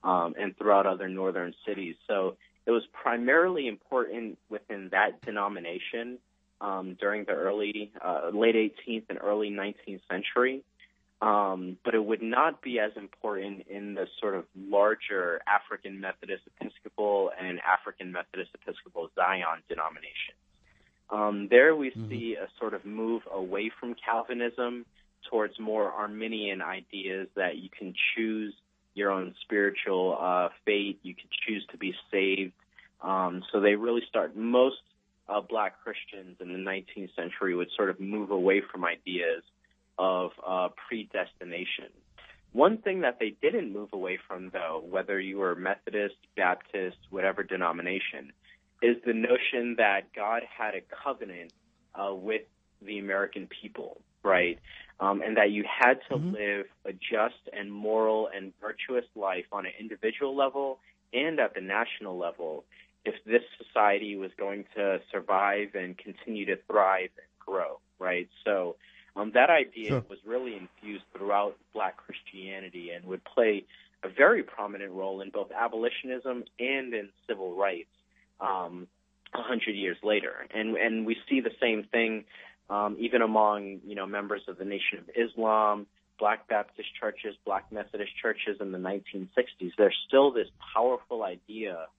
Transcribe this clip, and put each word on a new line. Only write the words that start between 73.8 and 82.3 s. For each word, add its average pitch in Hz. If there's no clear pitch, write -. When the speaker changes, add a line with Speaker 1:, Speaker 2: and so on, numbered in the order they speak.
Speaker 1:
a 95
very 151
prominent 101
role 95
in 98
both 98
abolitionism 120
and 131
in 101
civil 95
rights, 92
um, 90
a -
hundred 113
years 95
later. -
And, 110
and 113
we 113
see 135
the 117
same 110
thing, 110